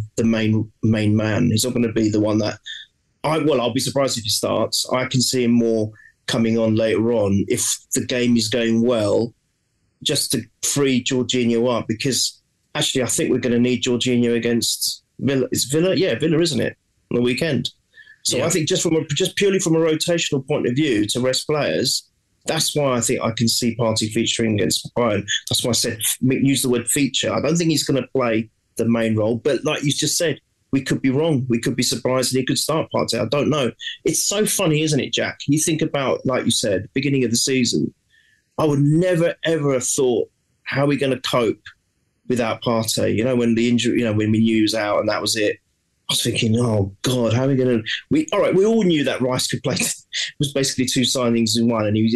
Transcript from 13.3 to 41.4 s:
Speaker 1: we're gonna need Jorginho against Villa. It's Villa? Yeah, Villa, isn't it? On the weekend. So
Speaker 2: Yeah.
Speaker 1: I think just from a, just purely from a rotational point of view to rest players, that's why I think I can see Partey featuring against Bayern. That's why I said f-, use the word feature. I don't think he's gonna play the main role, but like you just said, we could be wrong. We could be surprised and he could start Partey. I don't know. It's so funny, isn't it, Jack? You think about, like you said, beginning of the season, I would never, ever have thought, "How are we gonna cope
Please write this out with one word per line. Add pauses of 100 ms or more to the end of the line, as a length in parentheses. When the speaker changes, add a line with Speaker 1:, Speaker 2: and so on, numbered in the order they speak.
Speaker 1:
we're
gonna
need
Jorginho
against (160)
Villa.
It's
Villa?
Yeah,
Villa,
isn't
it? (340)
On
the
weekend. (520)
So
Speaker 2:
Yeah.
Speaker 1:
I
think
just
from
a,
just
purely
from
a
rotational
point
of
view
to
rest
players, (400)
that's
why
I
think
I
can
see
Partey
featuring
against
Bayern. (220)
That's
why
I
said
f-,
use
the
word
feature.
I
don't
think
he's
gonna
play (280)
the
main
role,
but
like
you
just
said, (320)
we
could
be
wrong.
We
could
be
surprised
and
he
could
start
Partey.
I
don't
know. (320)
It's
so
funny,
isn't
it,
Jack?
You
think
about,
like
you
said,
beginning
of
the
season, (640)
I
would
never, (100)
ever
have
thought, (340)
"How
are
we
gonna
cope (640)